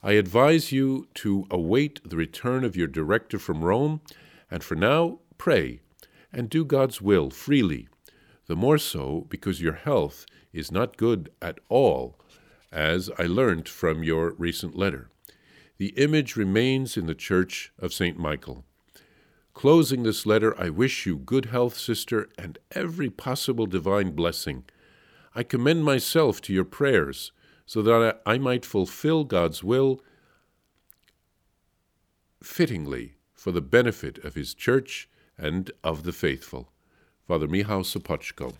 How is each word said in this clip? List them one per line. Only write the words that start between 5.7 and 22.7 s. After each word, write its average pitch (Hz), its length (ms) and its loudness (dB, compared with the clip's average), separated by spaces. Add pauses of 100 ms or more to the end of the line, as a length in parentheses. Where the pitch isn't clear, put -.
and 120 180 -6
do 160 140 0
God's 135 380 2
will 92 280 4
freely, 87 600 0 (560)
the 85 100 -4
more 127 220 4
so 76 500 -4
because 87 320 -6
your 80 140 0
health 80 520 -2 (280)
is 78 180 -10
not 113 240 -2
good 110 360 0 (100)
at 85 260 -10
all, 85 500 2 (540)
as 82 460 0
I 87 60 0
learned 87 440 0
from 82 360 -2
your 82 340 0
recent 85 400 -6
letter. 76 320 -4 (680)
The 98 200 -4
image 147 400 2
remains 120 580 2
in 87 120 -2
the 80 80 -4
Church - 640 -2
of 90 160 -6
Saint 87 240 -2
Michael. 71 460 -6 (880)
Closing 135 500 4
this 107 240 -2
letter, 107 340 4
I 87 80 -2
wish 107 380 -2
you 85 100 -2
good 127 280 -2
health, 120 320 -2
Sister, - 600 -4
and - 220 -14 (140)